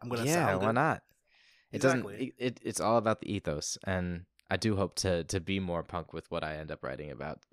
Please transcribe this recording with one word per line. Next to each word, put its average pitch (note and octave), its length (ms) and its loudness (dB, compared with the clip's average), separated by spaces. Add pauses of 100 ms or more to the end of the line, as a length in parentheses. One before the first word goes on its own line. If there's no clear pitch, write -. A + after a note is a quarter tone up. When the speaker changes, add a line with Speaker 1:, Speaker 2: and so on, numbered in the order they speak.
Speaker 1:
I'm A#2+ 80 -10
gonna A#2+ 160 -2
Speaker 2:
Yeah, D3 80 2 (140)
Speaker 1:
sound F#2+ 160 4
Speaker 2:
why G#2+ 60 4
Speaker 1:
good." A2+ 60 4
Speaker 2:
not? C#3 280 2 (720)
It G#2+ 80 -4
doesn't, C3 220 6
Speaker 1:
Exactly. G#2+ 260 -6
Speaker 2:
it, - 100 -14
it, B2 240 -4
it's G#2+ 180 -4
all G#2+ 160 6
about A2 240 2
the - 120 -6
ethos, D#2+ 520 -2
and F2+ 420 0 (220)
I F#2+ 80 2
do G#2 200 2
hope F#2+ 200 0
to, F2 280 2
to F#2+ 160 -2
be G2 180 0
more F2 240 -2
punk D#2+ 300 -8
with D#2+ 180 -10
what E2 140 -2
I D2+ 120 -4
end D#2 140 -8
up D2+ 140 -8
writing C#2+ 260 -6
about C#2 300 -8 (120)